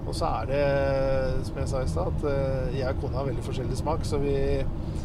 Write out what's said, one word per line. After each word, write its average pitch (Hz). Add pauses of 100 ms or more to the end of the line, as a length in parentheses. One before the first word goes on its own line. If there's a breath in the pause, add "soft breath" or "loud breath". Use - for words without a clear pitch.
Og -
så 165
er 117
det, 143 (840)
som 165
jeg -
sa -
i -
stad, 165
at, 156
eh, 135
jeg 139
og -
kona 135
har -
veldig -
forskjellig 131
smak, 156
så 143
vi, 139 (680 loud breath)